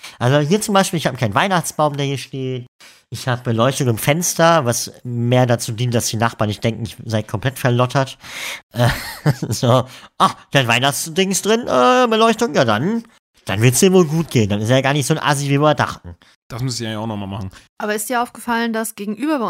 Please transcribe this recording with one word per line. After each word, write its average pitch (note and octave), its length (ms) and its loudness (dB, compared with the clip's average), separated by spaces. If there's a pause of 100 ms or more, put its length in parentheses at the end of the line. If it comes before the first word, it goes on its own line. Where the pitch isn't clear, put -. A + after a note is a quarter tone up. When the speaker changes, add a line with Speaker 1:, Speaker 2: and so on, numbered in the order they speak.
(200)
Speaker 1:
Also B2+ 180 4
hier D#3 220 2
zum G#3 140 -2
Beispiel, F#3+ 240 2
ich D3 100 -2
hab B2 100 -8
keinen G#2 160 -2
Weihnachtsbaum, D#3 640 0
der C#3+ 100 -2
hier C#3 120 -4
steht. B2+ 480 -8 (440)
Ich - 160 -10
hab A#2+ 160 -2
Beleuchtung B2 460 0
im A2 100 0
Fenster, E3 680 2
was - 280 -2 (100)
mehr B2 440 2
dazu A#2+ 260 -2
dient, A#2+ 200 -2
dass A#2 140 0
die A2 120 -4
Nachbarn A2+ 320 0
nicht - 120 -6
denken, A2+ 220 -4
ich - 200 -10
sei A2 200 -2
komplett B2+ 340 -6
verlottert. B2 580 0 (560)
Äh, A#2 160 2 (300)
<laughs> C#3 300 -2
so, B2 400 2 (300)
ach, F#3 180 2 (160)
da C#3+ 80 4
ist A#2 80 0
Weihnachtsdings D3+ 720 0
drin, A3+ 240 2
äh, B3+ 400 4
Beleuchtung, A3+ 480 2
ja D#3+ 100 4
dann, D3+ 380 0 (420)
dann G2 160 -2
wird's B2 200 4
dir F#3+ 120 6
wohl F#3 140 6
gut D#3+ 240 -2
gehen. G#2+ 200 2
Dann G#2 100 0
ist A2 100 -2
er C3 60 4
ja C3+ 60 2
gar C3+ 100 2
nicht C#3+ 140 0
so - 80 0
ein - 60 -6
Assi, C#3+ 280 0
wie C#3 120 2
wir D3+ 140 4
dachten. - 400 -4 (360)
Speaker 2:
Das A#2+ 120 -8
müsst A#2+ 180 -6
ihr A2+ 100 -6
ja G#2+ 80 -6
auch A2 80 -6
nochmal G2+ 220 -6
machen. G2 220 -8 (260)
Speaker 3:
Aber G#3 180 -6
ist G#3+ 140 -6
dir A#3+ 140 -2
aufgefallen, A#3 500 -4
dass A3 220 -4
gegenüber G#3+ 440 -4
bei A3+ 120 -4